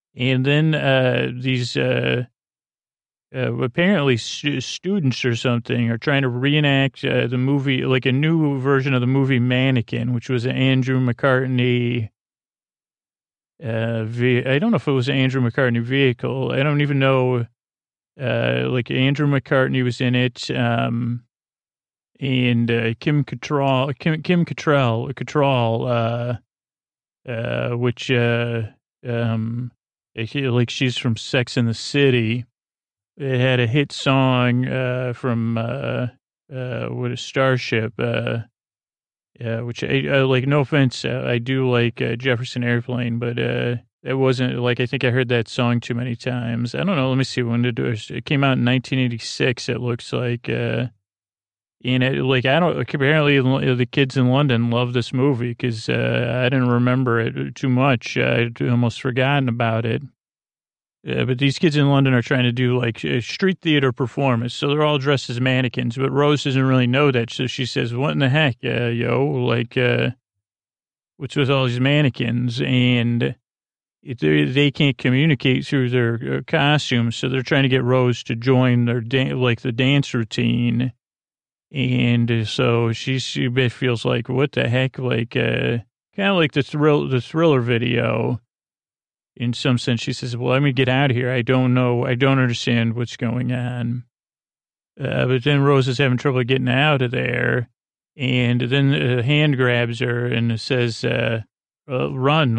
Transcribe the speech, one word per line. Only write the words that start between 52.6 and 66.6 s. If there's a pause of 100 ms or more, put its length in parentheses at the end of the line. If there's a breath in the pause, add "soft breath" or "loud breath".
don't,
apparently, (360)
the
kids
in
London
love
this
movie
'cause,
uh,
I
didn't
remember
it
too
much.
I'd
almost
forgotten
about
it. (1080)
Uh,
but
these
kids
in
London
are
trying
to
do,
like,
a
street
theater
performance,
so
they're
all
dressed
as
mannequins,
but
Rose
doesn't